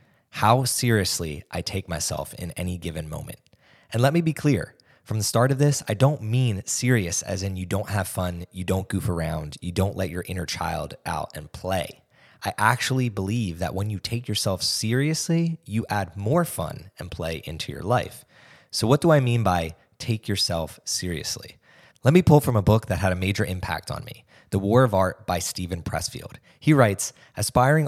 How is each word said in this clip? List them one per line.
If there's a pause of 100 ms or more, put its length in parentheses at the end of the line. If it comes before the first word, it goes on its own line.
(300)
how
seriously
I
take
myself
in
any
given
moment. (540)
And
let
me
be
clear, (300)
from
the
start
of
this,
I
don't
mean
serious
as
in
you
don't
have
fun,
you
don't
goof
around,
you
don't
let
your
inner
child (100)
out
and
play. (420)
I
actually
believe
that
when
you
take
yourself
seriously,
you
add
more
fun
and
play
into
your
life. (480)
So
what
do
I
mean
by (240)
take
yourself
seriously? (460)
Let
me
pull
from
a
book
that
had
a
major
impact
on
me, (260)
The
War
of
Art
by
Steven
Pressfield. (240)
He
writes, (240)
"Aspiring